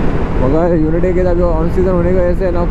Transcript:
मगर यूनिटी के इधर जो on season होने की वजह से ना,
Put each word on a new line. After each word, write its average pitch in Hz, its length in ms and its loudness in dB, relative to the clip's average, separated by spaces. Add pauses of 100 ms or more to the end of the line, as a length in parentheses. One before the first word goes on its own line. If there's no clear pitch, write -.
(420)
मगर 160 340 0
यूनिटी 170 380 0
के 175 60 0
इधर 180 160 0
जो 175 180 0
on 165 220 -2
season 185 180 0
होने 175 180 0
की 190 60 2
वजह 180 180 0
से 185 160 -2
ना, 175 200 0